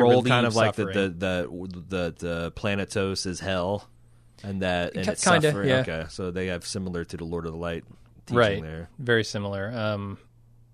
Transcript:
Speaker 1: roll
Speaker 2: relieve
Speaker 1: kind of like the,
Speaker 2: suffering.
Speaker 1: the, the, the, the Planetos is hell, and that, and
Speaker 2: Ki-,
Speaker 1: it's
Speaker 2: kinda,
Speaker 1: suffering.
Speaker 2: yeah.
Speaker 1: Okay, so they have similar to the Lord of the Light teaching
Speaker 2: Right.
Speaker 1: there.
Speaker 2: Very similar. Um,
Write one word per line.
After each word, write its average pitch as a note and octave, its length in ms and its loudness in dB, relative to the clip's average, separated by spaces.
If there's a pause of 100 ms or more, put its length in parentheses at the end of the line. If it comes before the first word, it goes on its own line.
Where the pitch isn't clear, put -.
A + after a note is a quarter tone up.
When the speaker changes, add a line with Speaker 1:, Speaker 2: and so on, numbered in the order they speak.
Speaker 1:
roll A#2+ 80 8
Speaker 2:
relieve B2 160 8
Speaker 1:
kind A#2+ 220 6
of A2 80 0
like A2 200 6
the, G#2 120 0
Speaker 2:
suffering. F#2+ 320 0
Speaker 1:
the, F2+ 280 0
the, F2+ 400 -10
the, F2 300 -2
the E2+ 380 -4
Planetos G2 720 -2
is F2 120 -4
hell, F#2+ 480 -2 (560)
and G2 200 -4
that, F2 320 0
and F#2 100 -2
Speaker 2:
Ki-, G#3 60 2
Speaker 1:
it's - 120 -4
Speaker 2:
kinda, D#3+ 260 4
Speaker 1:
suffering. C#3 200 0
Speaker 2:
yeah. C3 120 4
Speaker 1:
Okay, D#2+ 280 -4
so F#2 220 -6
they F#2 160 -2
have F2 180 -4
similar F2+ 400 -6
to F#2 100 -10
the E2 100 -8
Lord E2 200 -4
of E2 60 -6
the D#2+ 80 -8
Light E2+ 240 -4 (420)
teaching A#2+ 120 0
Speaker 2:
Right. G2+ 240 4
Speaker 1:
there. D#2+ 360 -10
Speaker 2:
Very A#2+ 260 2
similar. G2+ 480 -4
Um, G#2 460 -4 (560)